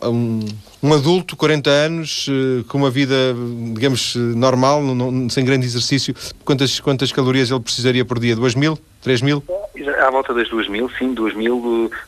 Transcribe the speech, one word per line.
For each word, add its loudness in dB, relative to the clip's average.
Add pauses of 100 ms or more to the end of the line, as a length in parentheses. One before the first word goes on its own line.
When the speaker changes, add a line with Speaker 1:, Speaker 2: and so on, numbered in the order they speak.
Speaker 1:
um, -2 (380)
um 4
adulto, 2
quarenta 0
anos, 0
eh, 0
com -4
uma 2
vida, 2 (380)
digamos, 0
normal, 2
não, 0
sem 0
grande 2
exercício, -2 (300)
quantas, 0
quantas 0
calorias 2
ele 0
precisaria 0
por -4
dia? 2
Duas 0
mil? 2 (220)
Três 0
mil? 0 (640)
Speaker 2:
À 4
volta 0
das 0
duas -2
mil, -4
sim, -2
duas -2
mil, 0
eh, -12 (100)